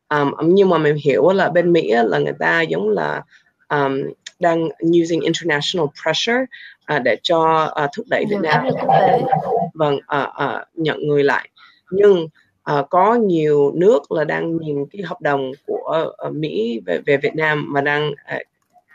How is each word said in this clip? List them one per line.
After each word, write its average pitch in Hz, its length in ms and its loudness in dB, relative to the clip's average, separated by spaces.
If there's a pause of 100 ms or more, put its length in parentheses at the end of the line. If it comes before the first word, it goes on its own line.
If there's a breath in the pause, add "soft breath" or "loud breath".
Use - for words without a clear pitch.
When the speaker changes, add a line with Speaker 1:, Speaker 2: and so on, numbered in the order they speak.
Speaker 1:
Ờm, 143 260 0 (100)
nhưng 190 260 6
mà 170 80 4
mình 151 180 2
hiểu 143 340 2
là 185 200 2
bên 175 240 2
Mỹ 160 160 2
á 233 140 2
là 170 160 0
người 147 200 -2
ta 165 220 0
giống 165 280 -2
là, 151 320 -2 (460 soft breath)
ờm, 139 360 0 (360)
đang 165 300 0 (320)
using 165 200 0
international 160 680 -2 (160)
pressure, 233 420 -2 (400 loud breath)
à, 151 140 -2
để 123 240 0
cho, 160 520 2
à, 147 200 -2
thúc 226 140 -8
đẩy - 200 0
Việt 202 60 -2
Speaker 2:
Vâng, 202 60 -2
Speaker 1:
Nam. 156 120 -2
Speaker 2:
áp 151 120 0
lực - 160 -2
quốc - 180 2
tế. - 220 2 (520)
Speaker 1:
Vâng, 147 340 0
à, 139 280 -2
à, 131 380 -6
nhận 151 340 -4
người 147 160 2
lại. 135 260 0 (420 soft breath)
Nhưng, 190 360 4 (360 soft breath)
à, 147 260 -2
có 190 260 4
nhiều 156 600 2
nước 196 360 4
là 165 120 0
đang 165 340 -4
nhìn 147 340 -6
cái 202 100 -12
hợp 175 200 -10
đồng 139 300 -2 (140)
của, - 520 -4
ờ, 151 120 -8
Mỹ 170 560 -4
về, - 200 -2
về 143 120 2
Việt 135 180 -4
Nam 151 380 -2
mà 139 80 0
đang, 147 300 0 (140)
à, 143 140 -10 (540)